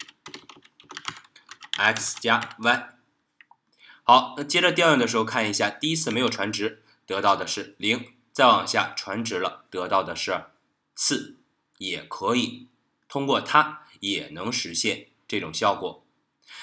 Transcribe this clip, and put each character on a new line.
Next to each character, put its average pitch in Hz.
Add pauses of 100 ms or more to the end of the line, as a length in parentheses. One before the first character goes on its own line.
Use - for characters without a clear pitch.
(1800)
x 110
加 113
y。 120 (1120)
好， 127
那 143
接 165
着 180
调 170
用 139
的 117
时 117
候 110
看 113
一 -
下， 104
第 -
一 160
次 160
没 110
有 131
传 101
值， 104 (240)
得 95
到 98
的 90
是 -
零， 113 (180)
再 135
往 101
下 101
传 104
值 104
了， 92
得 90
到 95
的 87
是 90 (500)
四， - (400)
也 90
可 107
以。 - (420)
通 139
过 135
它 - (120)
也 90
能 90
实 85
现 87 (200)
这 104
种 80
效 101
果。 - (580)